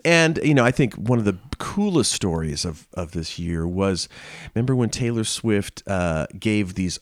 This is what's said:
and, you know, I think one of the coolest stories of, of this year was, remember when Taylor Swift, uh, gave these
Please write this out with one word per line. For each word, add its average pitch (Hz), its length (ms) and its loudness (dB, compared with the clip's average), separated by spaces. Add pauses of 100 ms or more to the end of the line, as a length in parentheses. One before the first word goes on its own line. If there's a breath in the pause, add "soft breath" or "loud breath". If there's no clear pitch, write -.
and, 165 380 4
you 151 100 4
know, 131 100 6
I 120 80 6
think 131 240 2
one 120 240 0
of 107 60 -2
the 98 120 2 (200)
coolest 190 560 0
stories 80 500 -2
of, 80 300 -8
of 85 180 -6
this 82 260 -6
year 85 300 -2
was, 92 400 0 (480 loud breath)
remember 127 220 2
when 120 120 2
Taylor 117 360 -2
Swift, - 640 -2
uh, 87 400 0 (120)
gave 104 360 0
these 92 260 -2